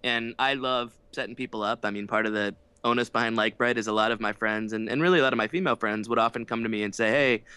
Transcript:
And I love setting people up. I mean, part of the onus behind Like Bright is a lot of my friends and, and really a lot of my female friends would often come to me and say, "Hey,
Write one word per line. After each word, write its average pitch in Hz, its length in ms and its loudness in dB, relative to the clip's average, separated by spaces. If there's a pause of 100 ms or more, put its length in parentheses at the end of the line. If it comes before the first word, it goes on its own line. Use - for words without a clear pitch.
And 117 360 -2
I 135 160 2
love 127 380 -2 (200)
setting 117 220 -8
people 117 280 -6
up. 107 220 -2
I 107 60 0
mean, 101 160 -6
part 110 180 0
of 110 80 -2
the 104 220 -2 (300)
onus 120 260 0
behind 113 260 0
Like 110 220 0
Bright 120 180 2
is 113 120 -4
a 110 40 0
lot 110 200 4
of 110 80 -4
my 107 120 -2
friends 107 400 -2
and, 110 160 -4
and 131 140 0
really 180 160 4
a 147 40 6
lot 131 100 4
of 123 40 0
my 110 120 0
female 156 280 0
friends 110 320 -2
would 117 100 2
often 117 260 2
come 113 180 -4
to 113 60 -2
me 107 160 -2
and 101 100 -4
say, 110 160 2
"Hey, 127 340 2 (120)